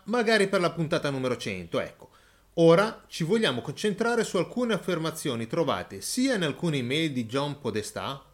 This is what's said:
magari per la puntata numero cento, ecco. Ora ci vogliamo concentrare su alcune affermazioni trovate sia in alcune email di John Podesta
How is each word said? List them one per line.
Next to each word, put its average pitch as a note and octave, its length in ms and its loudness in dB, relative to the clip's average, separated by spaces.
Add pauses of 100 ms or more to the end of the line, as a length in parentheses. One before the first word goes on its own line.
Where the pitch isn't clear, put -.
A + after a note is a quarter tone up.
magari A3 420 2
per G3 120 2
la E3+ 120 2
puntata D#3+ 380 -2
numero C3 280 -2
cento, F#2 420 -4
ecco. - 320 -8 (460)
Ora E3+ 500 6
ci - 160 -6
vogliamo D#3+ 380 2
concentrare A3 640 -2
su - 140 -2
alcune A3+ 380 0
affermazioni D#3+ 720 -2
trovate A#2 540 -2
sia B3+ 340 0
in F#3 80 0
alcune D3+ 340 0
email C#3+ 340 0
di B2 140 -2
John C#3 320 -2
Podesta G#2+ 680 -6 (100)